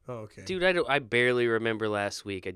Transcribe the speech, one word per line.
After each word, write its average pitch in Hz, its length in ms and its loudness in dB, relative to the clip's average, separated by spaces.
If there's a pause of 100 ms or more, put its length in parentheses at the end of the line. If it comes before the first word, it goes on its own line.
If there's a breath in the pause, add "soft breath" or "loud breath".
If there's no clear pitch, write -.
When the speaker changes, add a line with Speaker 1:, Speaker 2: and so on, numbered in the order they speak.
Speaker 1:
Oh, 127 120 -10
okay. 104 240 -16
Speaker 2:
Dude, 180 200 -2
I 185 80 4
don't, 175 160 0
I 139 120 2
barely 120 460 2
remember 113 420 0
last 101 360 -2
week. 98 220 -8
I 92 100 -8